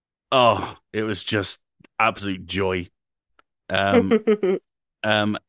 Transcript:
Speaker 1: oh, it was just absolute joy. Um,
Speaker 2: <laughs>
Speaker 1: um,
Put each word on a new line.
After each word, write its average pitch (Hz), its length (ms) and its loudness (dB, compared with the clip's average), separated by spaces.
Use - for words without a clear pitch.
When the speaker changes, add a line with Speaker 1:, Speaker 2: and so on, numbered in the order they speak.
Speaker 1:
oh, 113 460 2
it 110 100 -4
was 110 220 -6
just 101 360 -2
absolute 98 480 -2
joy. 92 400 -2
Um, 214 440 2
Speaker 2:
<laughs> 208 920 -2
Speaker 1:
um, 107 340 0